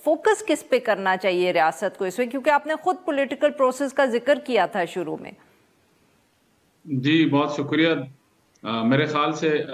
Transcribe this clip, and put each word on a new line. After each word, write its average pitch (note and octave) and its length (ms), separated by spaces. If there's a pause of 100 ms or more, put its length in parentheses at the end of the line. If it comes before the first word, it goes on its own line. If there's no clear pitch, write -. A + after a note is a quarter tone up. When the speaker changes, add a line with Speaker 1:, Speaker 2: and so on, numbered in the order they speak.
Speaker 1:
focus E4 420
किस D4 160
पे - 160
करना G3 360
चाहिए F3+ 360
रियासत E3+ 480
को G3 60
इसमें, A#3 240
क्योंकि C4+ 200
आपने D4 260
खुद F4+ 200
political C#4+ 540
process C4 440
का C#4 120
जिक्र B3 340
किया A3 280
था F3+ 180
शुरू D#3 360
में। - 140 (1500)
Speaker 2:
जी, D3+ 380
बहुत C#3+ 300
शुक्रिया। D#3 360 (760)
अ, A2+ 180
मेरे C3+ 240
ख्याल D3+ 240
से, D#3 180
अ, D3 240